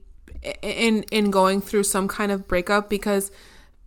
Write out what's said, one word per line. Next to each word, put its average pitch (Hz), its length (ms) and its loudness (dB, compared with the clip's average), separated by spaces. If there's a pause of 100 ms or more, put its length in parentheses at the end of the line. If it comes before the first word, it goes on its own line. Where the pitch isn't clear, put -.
(460)
i-, - 160 -10
in, 220 500 0
in 208 180 2
going 190 300 4
through 202 240 0
some 196 240 0
kind 202 240 -2
of 196 160 -4
breakup, 202 420 0
because 202 420 -2 (560)